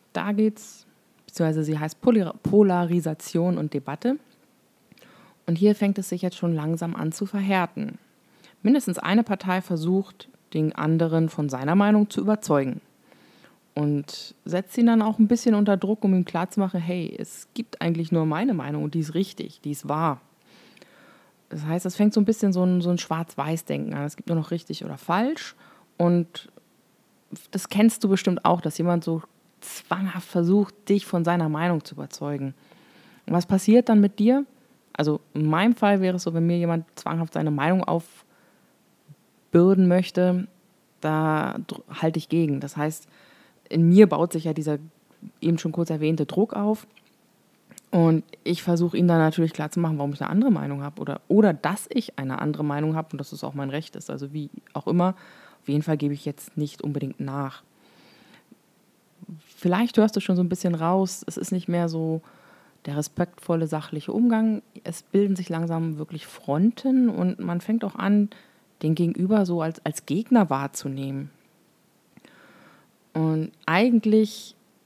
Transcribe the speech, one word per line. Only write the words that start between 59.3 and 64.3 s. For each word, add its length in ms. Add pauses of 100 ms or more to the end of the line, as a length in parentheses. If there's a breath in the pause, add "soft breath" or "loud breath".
Vielleicht 400
hörst 200
du 40
schon 140
so 80
ein 60
bisschen 260
raus, 500
es 120
ist 160
nicht 160
mehr 200
so 340 (640 soft breath)
der 120
respektvolle, 720
sachliche 440
Umgang. 500 (200)